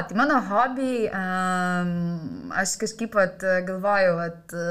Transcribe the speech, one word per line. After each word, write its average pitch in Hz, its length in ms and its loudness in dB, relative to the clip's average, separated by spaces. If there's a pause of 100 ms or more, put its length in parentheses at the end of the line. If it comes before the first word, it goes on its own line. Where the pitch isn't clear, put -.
tai 175 140 -6
mano 277 240 4
hobiai, 247 680 0
em, 180 1400 -2
aš - 260 -2
kažkaip 220 360 -6
vat 190 240 2
galvoju, 185 800 2
vat, 170 360 -6 (180)